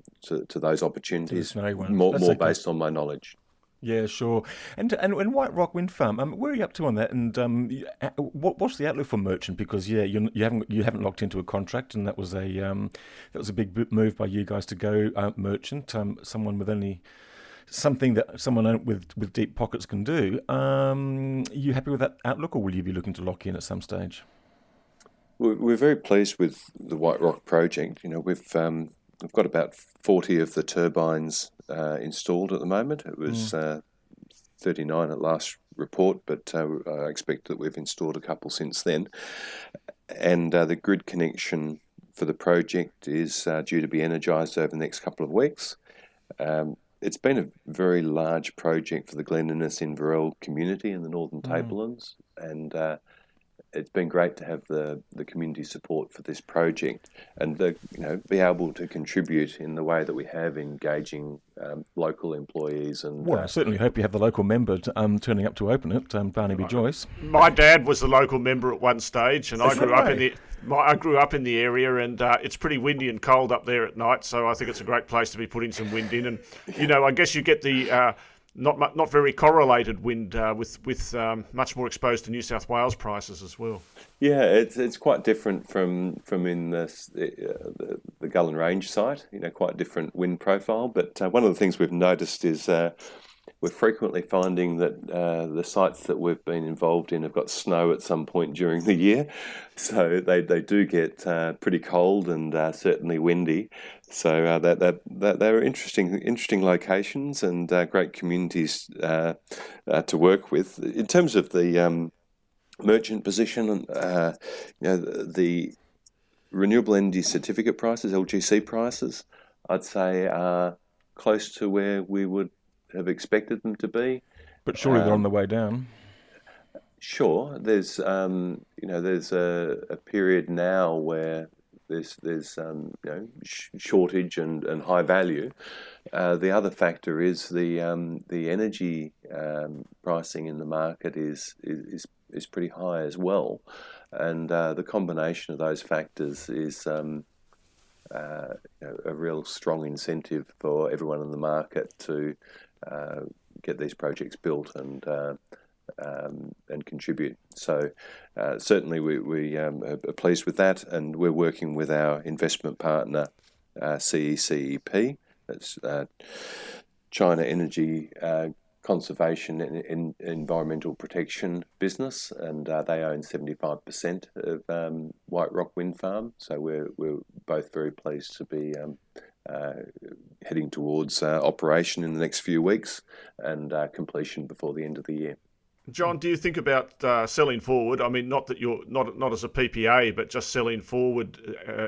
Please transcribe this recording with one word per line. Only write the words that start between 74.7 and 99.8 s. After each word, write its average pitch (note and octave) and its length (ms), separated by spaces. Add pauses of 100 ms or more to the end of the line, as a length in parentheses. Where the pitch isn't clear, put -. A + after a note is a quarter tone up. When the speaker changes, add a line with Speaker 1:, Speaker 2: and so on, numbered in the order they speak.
Speaker 3:
it's A2+ 100
a G2+ 40
great A#2+ 220
place A#2 260
to G#2 60
be A2+ 80
putting A#2 260
some G#2+ 200
wind A2 220
in. A#2+ 100
And, A#2+ 140 (400)
you D3 80
know, C#3 180
I C3+ 80
guess C#3+ 220
you D3 80
get D3+ 180
the, C3 300
uh, B2 220 (420)
not D3 220
mu-, C#3+ 200
not D#3+ 120
very C#3+ 240
correlated B2+ 680
wind, A2+ 320
uh, A2 220
with, - 280
with, B2+ 300
um, A2+ 380
much B2 240
more B2+ 100
exposed A#2+ 380
to A2+ 80
New A#2+ 100
South A#2 260
Wales A#2+ 280
prices G2+ 440
as F#2 160
well. A2+ 260 (360)
Speaker 1:
Yeah, C#3 240
it's, G#2+ 340
it's B2 200
quite C3 260
different G#2+ 480
from, F2+ 540
from F2+ 200
in F2 260
the E2+ 140
s-, - 300
uh, - 60
the, - 800 (180)
the D2+ 100
Gullen E2 280
Range F2+ 340
site, A#2+ 400
you G2+ 80
know, E2+ 120
quite F2 260
different F2 400
wind F2+ 240
profile. G#2+ 480
But, - 340
uh, F#2 80
one A#2+ 140
of G2+ 60
the E2+ 40
things F#2 240
we've F2 140
noticed F2 520
is, D#2+ 240
uh, E2+ 220 (680)
we're - 100
frequently A#2 520
finding F2+ 540
that, - 340
uh, E2+ 360
the D#2+ 180
sites - 400
that - 140
we've E2+ 260
been E2+ 200
involved E2 480
in D#2+ 120
have D#2 80
got - 180
snow E2+ 420
at - 100
some D#2+ 220
point D#2 300
during E2 300
the G2 100
year. G#2 320 (480)
So F2+ 460